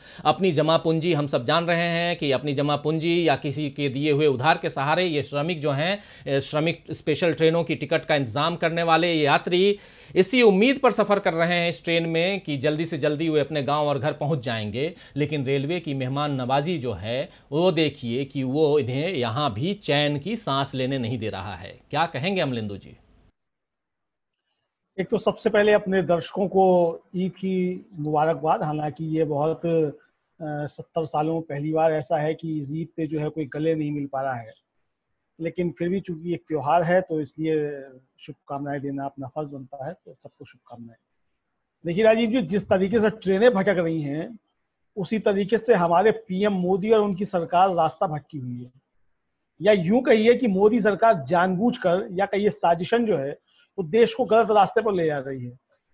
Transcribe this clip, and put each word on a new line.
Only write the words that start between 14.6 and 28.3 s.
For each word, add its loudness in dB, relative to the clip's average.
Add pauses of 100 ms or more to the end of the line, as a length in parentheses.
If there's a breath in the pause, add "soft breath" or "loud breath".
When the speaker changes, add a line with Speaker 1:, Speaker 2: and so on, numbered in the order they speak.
Speaker 1:
लेकिन -2
रेलवे -2
की -6
मेहमान -4
नवाजी -2
जो -6
है -6 (220 soft breath)
वो 2
देखिए -2
कि -6
वो 2 (120)
इन्हें -4
यहाँ -2
भी -4
चैन 0
की -6
सांस -4
लेने -2
नहीं -4
दे -6
रहा -8
है। -16 (140)
क्या 0
कहेंगे -4
अमलेंदु -4
जी? -20 (2000)
Speaker 2:
एक -4
तो 0
सबसे -2
पहले 4
अपने 2
दर्शकों -2
को 4 (500)
ईद -2
की -4 (100)
मुबारकबाद। 0